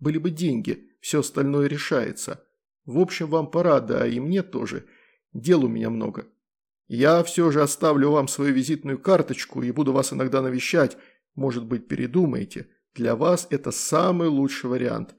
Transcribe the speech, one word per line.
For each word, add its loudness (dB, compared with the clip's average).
Были -2
бы -2
деньги, -4
все -2
остальное 0
решается. -4
В -4
общем, 0
вам 0
пора, 4
да 0
и -2
мне 0
тоже. -6
Дел 4
у 2
меня -4
много. -6
Я 4
все 2
же 4
оставлю 2
вам 2
свою 0
визитную -2
карточку 0
и -2
буду 0
вас 0
иногда -2
навещать. 0
Может -4
быть, -6
передумаете. -2
Для 0
вас 2
это -4
самый 0
лучший -2
вариант» -4